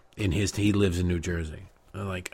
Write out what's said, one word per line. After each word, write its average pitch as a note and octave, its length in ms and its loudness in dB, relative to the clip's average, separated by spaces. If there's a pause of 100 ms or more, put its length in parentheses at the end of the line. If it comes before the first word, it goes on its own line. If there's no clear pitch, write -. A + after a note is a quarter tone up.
(180)
in G2+ 140 2
his, F#2+ 240 0
he G#2 160 4
lives G2 260 4
in F2+ 120 2
New F2 100 0
Jersey. E2 440 -4 (300)
I'm G2+ 140 -8
like, F#2 260 -8